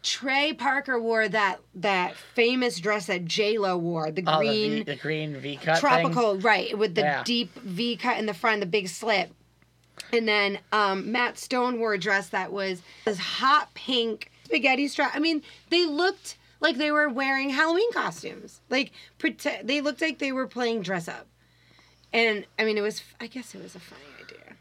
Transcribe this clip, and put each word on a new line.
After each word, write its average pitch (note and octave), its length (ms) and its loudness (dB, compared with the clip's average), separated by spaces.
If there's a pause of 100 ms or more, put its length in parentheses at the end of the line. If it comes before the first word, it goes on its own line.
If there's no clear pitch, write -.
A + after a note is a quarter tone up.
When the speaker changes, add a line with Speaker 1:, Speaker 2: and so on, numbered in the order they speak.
Speaker 1:
Trey C#4 500 0
Parker C4+ 480 0
wore A3+ 280 2
that, G3 300 2 (180)
that F#3 400 0
famous A#3+ 640 0
dress G#3 260 -2
that F3+ 180 -2
J-Lo G3+ 520 2
wore, E3 340 -2
the E3+ 160 -4
Speaker 2:
Oh, D#3 120 6
the D#3 60 4
Speaker 1:
green G#3+ 260 2
Speaker 2:
V, A3 140 -2
the C#3+ 120 -6
green D3+ 400 -4
V C3+ 200 -8
cut - 80 -14
thing? E3 160 4
Speaker 1:
tropical, G3 580 4
right, G#3 400 2
with G3+ 160 0
the F3 80 2
Speaker 2:
Yeah. C#3+ 220 0
Speaker 1:
deep A#3+ 320 -2
V G#3 400 -4
cut A#3+ 220 -2
in A3 80 -2
the G#3 80 -4
front, G#3+ 260 0
the G3+ 60 -2
big F#3+ 220 -2
slip. G3+ 420 0 (840)
And A3+ 140 2
then, G3+ 340 2 (120)
um, G3 400 2
Matt A#3+ 260 0
Stone B3 420 0
wore A3 140 0
a G3+ 40 -2
dress G3 320 0
that F#3 220 -4
was F#3+ 280 -4 (240)
this G#3 140 0
hot C4+ 560 2
pink A#3 560 -2 (140)
spaghetti C4+ 440 2
strap. C4 260 0
I C#4 40 -4
mean, D#4 240 0 (280)
they F4 140 4
looked F4 520 -2 (240)
like D#4 180 2
they D4+ 140 0
were D4+ 160 4
wearing C4+ 420 -2
Halloween E4 420 2
costumes. - 680 -8 (100)
Like, B3+ 220 0 (260)
prete-, - 460 -4
they C#4 160 0
looked C#4+ 200 -2
like D#4+ 180 -2
they C4+ 140 -2
were C4 140 -2
playing A#3 360 -2
dress E3+ 260 -4
up. - 180 -14 (880)
And, A3 340 2 (120)
I A3 60 2
mean, G#3+ 140 2
it G#3 40 0
was, G#3 180 -4
f-, - 200 -20
I A#3 60 -10
guess A#3 280 -14
it G3 80 -14
was - 120 -18
a F3+ 60 -18
funny - 220 -20 (160)
idea. - 420 -20